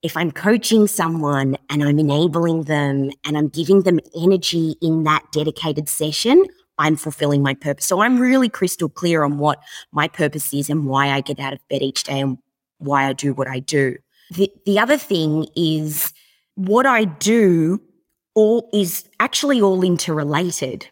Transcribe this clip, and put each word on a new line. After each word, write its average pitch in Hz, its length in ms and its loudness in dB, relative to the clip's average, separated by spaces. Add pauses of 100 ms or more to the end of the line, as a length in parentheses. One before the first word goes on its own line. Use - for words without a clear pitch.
If 160 140 -4
I'm 175 140 0
coaching 214 560 2
someone 147 680 0 (120)
and 147 140 0
I'm 147 160 4
enabling 160 640 0
them 139 460 -2 (140)
and 151 120 -4
I'm 151 120 0
giving 175 340 2
them 180 160 2 (180)
energy 170 640 0
in 160 240 0
that 151 280 0
dedicated 151 560 -4
session, 226 560 2 (340)
I'm 156 160 2
fulfilling 143 480 -2
my 139 120 2
purpose. 139 320 -6
So 185 140 0
I'm 240 200 4
really 254 280 2
crystal 180 400 -4
clear 165 360 0
on 143 140 -2
what 147 200 -2 (320)
my 147 160 -2
purpose 151 480 -4
is 143 160 -4
and 147 160 0
why 135 240 0
I 139 100 -2
get 139 200 -8
out 135 120 -8
of 139 60 -14 (100)
bed 139 140 -4
each 135 220 -4
day 135 160 -6
and 135 180 -2 (400)
why 139 280 0
I 135 60 -2
do 135 220 -4
what 131 140 -6
I 131 100 -8
do. 135 380 -2 (340)
The, 180 180 -2 (180)
the 202 120 2
other 240 180 2
thing 156 600 -2
is 156 560 -2 (420)
what 208 320 2
I 233 180 2
do 180 800 2 (540)
all 220 360 2
is 196 360 -2 (100)
actually 269 420 0
all 190 220 2
interrelated. 156 1080 -2